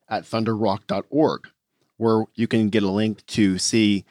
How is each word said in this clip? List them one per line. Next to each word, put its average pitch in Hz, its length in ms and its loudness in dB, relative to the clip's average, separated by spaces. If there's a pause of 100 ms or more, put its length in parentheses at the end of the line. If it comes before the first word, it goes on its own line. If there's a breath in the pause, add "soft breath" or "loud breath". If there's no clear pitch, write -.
at 101 160 -6
thunderrock 107 640 -4
dot - 220 -4
org, 135 380 0 (480)
where 110 300 2 (100)
you 113 120 -2
can 110 200 2
get 101 160 0
a 95 80 0
link 107 360 -2
to 98 300 2
see 104 540 0